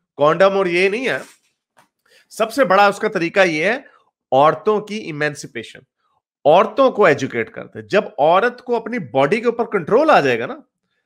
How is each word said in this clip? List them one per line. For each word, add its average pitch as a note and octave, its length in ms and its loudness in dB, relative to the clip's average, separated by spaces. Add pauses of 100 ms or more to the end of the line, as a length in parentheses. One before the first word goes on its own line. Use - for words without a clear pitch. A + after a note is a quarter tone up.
(160)
कॉन्डम E3 320 4
और G3 200 0
ये F3+ 200 0
नहीं A#3 200 -4
है, C3+ 140 -6 (1080)
सबसे A3 340 -2
बड़ा G3+ 240 4
उसका G3+ 200 -4
तरीका F#3+ 340 0
ये E3+ 280 0
है, C4+ 140 -6 (480)
औरतों D#3 480 2
की G#3 160 -12
इमेंसिपेशन, D3 840 -8 (640)
औरतों G#3+ 460 4
को G3+ 180 2
एजुकेट B2+ 420 -2
करते। - 320 -16
जब F3 360 -4
औरत G3 480 0
को A#3+ 100 -4
अपनी A3+ 220 -8
बॉडी C#3+ 420 -2
के A#3 60 -6
ऊपर A#3 180 -2
कंट्रोल G#3+ 460 0
आ A3 100 4
जाएगा B2 260 -2
ना, C4+ 160 -14 (440)